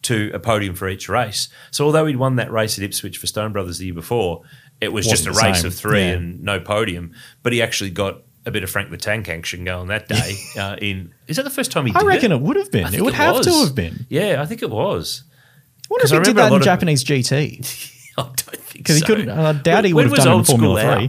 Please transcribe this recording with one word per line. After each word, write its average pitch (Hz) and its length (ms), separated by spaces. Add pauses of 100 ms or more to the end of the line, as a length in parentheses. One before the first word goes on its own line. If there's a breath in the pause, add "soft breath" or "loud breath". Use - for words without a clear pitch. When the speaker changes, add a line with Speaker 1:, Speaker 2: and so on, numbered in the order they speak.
Speaker 1:
to 107 320
a 101 40
podium 104 360
for 95 140
each 95 200
race. 110 400 (220 loud breath)
So 147 160
although 156 200
he'd 143 100
won 127 200
that 117 160
race 107 260
at 98 60
Ipswich 101 340
for - 80
Stone 107 260
Brothers 90 260
the 95 80
year 90 80
before, 87 480 (380 loud breath)
it 107 120
was 104 160
just 87 180
a 95 40
Speaker 2:
Wasn't 104 140
the 110 80
Speaker 1:
race 87 100
Speaker 2:
same. 80 60
Speaker 1:
of 90 60
three 107 260
Speaker 2:
Yeah. 90 120
Speaker 1:
and 87 300
no 98 180
podium, 90 520 (300 loud breath)
but 120 100
he 117 100
actually 104 280
got 95 320 (240)
a 113 40
bit 101 120
of 92 80
Frank 101 200
the 85 60
Tank 107 320
action 87 360
going 90 240
that 107 200
day. 107 280 (100)
Speaker 2:
<laughs> - 120
Speaker 1:
uh, 98 220
in, 95 320 (140)
is 156 100
that 269 80
the 277 60
first 262 220
time 143 140
he 202 80
Speaker 2:
I 349 60
Speaker 1:
did 427 60
Speaker 2:
reckon 311 260
Speaker 1:
it? 139 40
Speaker 2:
it 123 60
would 247 140
have 392 140
been. 92 140
Speaker 1:
I 80 40
Speaker 2:
It - 40
Speaker 1:
think 156 120
Speaker 2:
would 262 100
Speaker 1:
it - 20
Speaker 2:
have 294 260
to 359 80
Speaker 1:
was. 302 180
Speaker 2:
have 135 60
been. 85 340
Speaker 1:
Yeah, 160 320
I 151 60
think 220 160
it 190 80
was. 113 540 (640 soft breath)
Speaker 2:
Wonder 480 140
if 131 60
Speaker 1:
'Cause - 20
I 160 40
Speaker 2:
he 160 80
did 208 40
Speaker 1:
remember 214 120
a - 20
Speaker 2:
that - 60
in - 40
Speaker 1:
lot - 80
of - 40
Speaker 2:
Japanese 165 380
G 135 200
T. 139 420
Speaker 1:
<laughs> - 540
I 131 40
don't - 180
think - 460
Speaker 2:
'Cause 156 100
he 156 40
Speaker 1:
so. 156 60
Speaker 2:
couldn't, 214 240
uh, 160 120
I 156 100
doubt 151 240
Speaker 1:
When, 208 80
Speaker 2:
he 185 80
Speaker 1:
when - 20
Speaker 2:
would 151 100
have 120 60
Speaker 1:
was - 80
Speaker 2:
done 135 100
it - 20
in - 80
Speaker 1:
Old 113 80
School 135 120
Speaker 2:
Formula 107 260
Speaker 1:
out? - 140
Speaker 2:
Three. 117 100